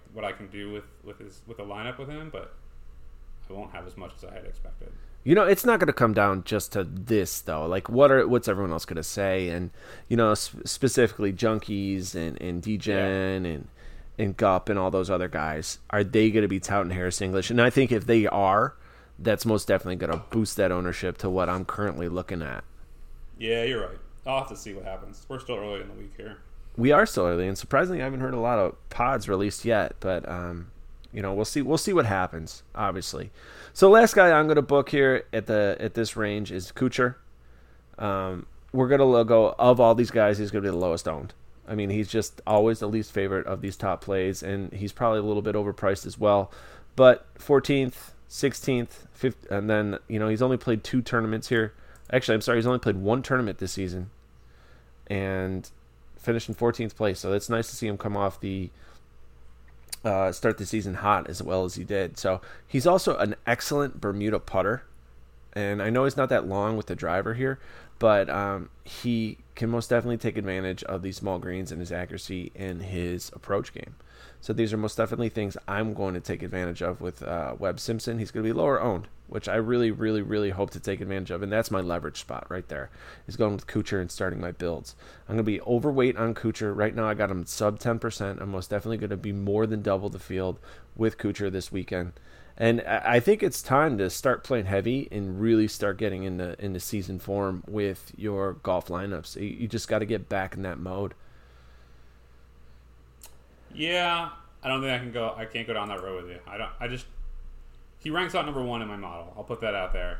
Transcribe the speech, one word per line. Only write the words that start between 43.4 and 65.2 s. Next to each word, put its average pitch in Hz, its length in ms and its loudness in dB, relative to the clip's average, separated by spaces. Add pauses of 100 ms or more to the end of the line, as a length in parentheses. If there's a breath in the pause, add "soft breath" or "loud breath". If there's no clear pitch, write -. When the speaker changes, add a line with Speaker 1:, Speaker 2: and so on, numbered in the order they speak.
Speaker 2:
of 95 140 -4
these 98 160 -6
top 95 240 -2
plays, 95 420 -2
and 98 300 -6
he's 98 180 -6
probably 110 280 2
a 101 40 0
little 104 180 0
bit 104 140 0
overpriced 101 500 0
as - 140 -12
well. 101 320 4 (440 loud breath)
But 127 300 10 (100)
fourteenth, 135 800 2 (140)
sixteenth, - 840 -2
fifth, - 380 -4
and 101 200 -2
then, 104 280 2 (100)
you 107 120 -2
know, 107 80 0
he's 110 140 2
only 127 160 4
played 113 260 0
two 131 180 0
tournaments 110 480 -2
here. 113 240 2 (380 soft breath)
Actually, 123 240 4
I'm 110 60 2
sorry, 120 180 2
he's 113 80 2
only 127 120 2
played 98 180 2
one 110 260 2
tournament 123 340 0
this 92 140 -6
season 92 380 -6 (960 soft breath)
and 95 640 -2 (480)
finished 117 320 -2
in 113 60 -4
fourteenth 117 400 0
place. 101 240 0
So 98 140 -2
it's 101 160 -2
nice 113 200 0
to - 60 -12
see 113 120 -4
him 101 100 -2
come 101 200 -4
off 98 240 0
the, 95 280 -4 (1300 soft breath)
uh, 95 300 2
start 110 240 0
the 101 80 -8
season 95 300 -4
hot 101 340 2
as 87 120 -8
well 92 220 0
as 90 120 -4
he - 100 -8
did. 95 320 -2
So 92 240 0 (260 loud breath)
he's 131 180 0
also 180 320 4
an - 180 0 (120)
excellent 143 540 0
Bermuda 101 380 0
putter. 98 440 0 (720)